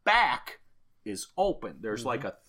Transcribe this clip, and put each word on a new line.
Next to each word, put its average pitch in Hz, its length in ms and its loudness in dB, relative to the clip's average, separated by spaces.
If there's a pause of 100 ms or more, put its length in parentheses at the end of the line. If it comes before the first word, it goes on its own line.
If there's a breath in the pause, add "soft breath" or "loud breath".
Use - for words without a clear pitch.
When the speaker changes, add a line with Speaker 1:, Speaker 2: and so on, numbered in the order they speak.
Speaker 1:
back 208 560 2 (440)
is 101 320 -8
open. 151 440 0
There's 110 200 -4
Speaker 2:
Mm-hmm. 120 80 -4
Speaker 1:
like 117 160 -2
a 92 140 -10 (100)